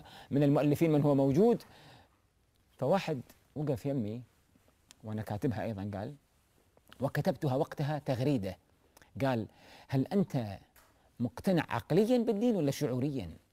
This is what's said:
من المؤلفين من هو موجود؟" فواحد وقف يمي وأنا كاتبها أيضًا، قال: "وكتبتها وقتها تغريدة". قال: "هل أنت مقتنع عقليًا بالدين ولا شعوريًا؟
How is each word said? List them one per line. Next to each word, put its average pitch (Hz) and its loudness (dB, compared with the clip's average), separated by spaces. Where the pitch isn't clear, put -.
من 143 2
المؤلفين 147 4
من 147 4
هو 147 4
موجود؟" 139 4
فواحد 147 0
وقف 143 -2
يمي 123 -4
وأنا 107 -6
كاتبها 110 -4
أيضًا، 101 -6
قال: 123 -10
"وكتبتها 135 -2
وقتها 151 -2
تغريدة". 123 -2
قال: 120 0
"هل 131 0
أنت 127 -2
مقتنع 151 0
عقليًا 208 2
بالدين 226 2
ولا 147 2
شعوريًا؟ 127 -2